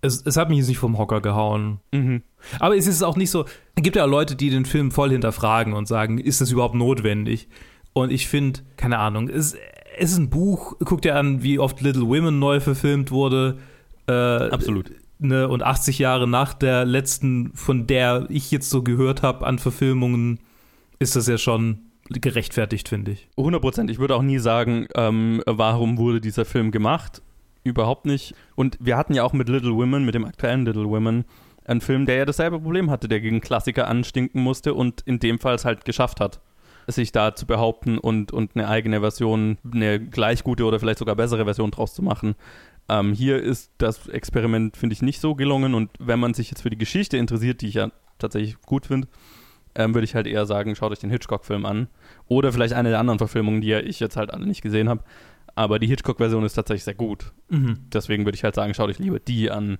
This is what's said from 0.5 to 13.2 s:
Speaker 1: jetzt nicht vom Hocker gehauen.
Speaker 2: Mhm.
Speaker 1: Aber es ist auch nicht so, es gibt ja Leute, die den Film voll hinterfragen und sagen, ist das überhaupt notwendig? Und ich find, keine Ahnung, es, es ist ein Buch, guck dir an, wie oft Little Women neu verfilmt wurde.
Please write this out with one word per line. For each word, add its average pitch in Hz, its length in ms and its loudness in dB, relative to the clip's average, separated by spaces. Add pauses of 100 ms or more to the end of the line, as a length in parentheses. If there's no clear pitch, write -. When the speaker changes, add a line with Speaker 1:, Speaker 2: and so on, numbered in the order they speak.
Speaker 1:
jetzt 131 100 2
nicht 127 100 0
vom 117 200 0
Hocker 107 220 0
gehauen. 104 580 0 (140)
Speaker 2:
Mhm. 127 300 0 (360)
Speaker 1:
Aber 214 180 4
es 180 100 2
ist 180 160 2
auch 165 140 0
nicht 185 140 0
so, 160 140 0 (320)
es 165 60 2
gibt - 140 4
ja 175 100 6
Leute, 143 300 2
die 139 140 2
den 131 140 2
Film 139 280 2
voll 139 180 2
hinterfragen 113 640 2
und 104 160 -2
sagen, 110 300 0
ist 131 220 0
das 131 100 0
überhaupt 123 240 2
notwendig? 113 760 0 (440)
Und 127 200 0
ich 131 160 -2
find, 139 340 0 (140)
keine 120 220 0
Ahnung, 107 300 0
es, 147 280 -2 (420)
es 170 140 2
ist 180 60 2
ein 147 120 2
Buch, 175 440 0 (100)
guck 175 180 0
dir 147 140 2
an, 139 260 2
wie 139 160 2
oft 135 220 0
Little 131 260 2
Women 151 320 2
neu 139 220 4
verfilmt 139 500 2
wurde. 131 480 2 (480)